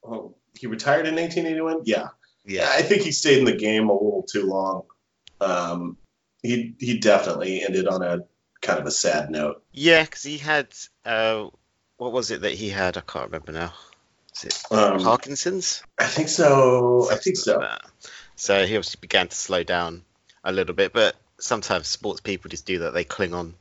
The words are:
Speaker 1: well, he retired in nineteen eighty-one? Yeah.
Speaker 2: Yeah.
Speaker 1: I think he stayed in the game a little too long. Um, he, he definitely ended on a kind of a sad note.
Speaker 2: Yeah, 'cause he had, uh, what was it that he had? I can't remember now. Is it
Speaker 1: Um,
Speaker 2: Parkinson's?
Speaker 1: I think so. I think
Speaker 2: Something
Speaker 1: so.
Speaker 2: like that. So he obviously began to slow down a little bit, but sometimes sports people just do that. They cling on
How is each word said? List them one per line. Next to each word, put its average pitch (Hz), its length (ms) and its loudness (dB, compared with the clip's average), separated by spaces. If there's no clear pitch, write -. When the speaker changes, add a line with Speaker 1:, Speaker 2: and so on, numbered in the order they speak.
Speaker 1:
well, 117 340 -14
he 127 80 -12
retired 143 400 0
in 160 80 -2
nineteen 165 320 -2
eighty-one? 160 380 -2
Yeah. 107 240 0
Speaker 2:
Yeah. 95 260 -2
Speaker 1:
I 143 120 4
think 196 200 2
he 165 80 -2
stayed 143 280 4
in 127 80 4
the 104 100 2
game 107 320 2
a 101 40 4
little 101 380 0
too 101 160 -2
long. 95 360 -2
Um, 87 560 -4
he, 117 360 -4
he 120 200 -2
definitely 95 640 2
ended 95 260 0
on 92 140 0
a 87 180 -2
kind 90 180 0
of 73 80 -6
a 76 40 -4
sad 76 400 0
note. 76 320 -6
Speaker 2:
Yeah, 160 320 4
'cause - 180 -14
he 147 140 -10
had, 147 320 -2
uh, 110 420 0
what 120 160 -8
was 123 180 -2
it 101 120 -6
that 101 100 -2
he 104 160 -8
had? 95 300 -2
I - 20 -8
can't 69 260 -10
remember 78 260 -12
now. 85 200 -8
Is - 80 -12
it - 180 -8
Speaker 1:
Um, 101 280 4
Speaker 2:
Parkinson's? 139 840 -2
Speaker 1:
I - 100 0
think 156 220 -2
so. 127 800 6
I 131 60 2
think 180 220 0
Speaker 2:
Something 95 180 0
Speaker 1:
so. 73 60 2
Speaker 2:
like 55 100 -6
that. - 200 -14
So 98 320 2
he 107 100 0
obviously - 240 -4
began 90 280 0
to - 80 -12
slow 90 260 -2
down 87 400 -4
a 92 80 -4
little 92 240 -2
bit, 92 180 2
but 107 220 4
sometimes 98 480 -2
sports - 340 -6
people 95 300 -8
just - 160 -14
do 92 140 -2
that. 82 140 -4
They 85 100 0
cling 87 280 -4
on 87 280 -8